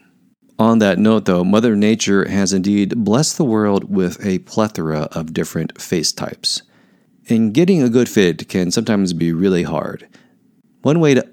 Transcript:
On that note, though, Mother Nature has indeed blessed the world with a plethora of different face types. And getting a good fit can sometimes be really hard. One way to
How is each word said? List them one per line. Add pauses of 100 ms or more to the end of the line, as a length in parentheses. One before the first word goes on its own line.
(560)
On
that
note,
though,
Mother
Nature
has
indeed
blessed
the
world
with
a
plethora
of
different
face
types. (640)
And
getting
a
good
fit
can
sometimes
be
really
hard. (760)
One
way
to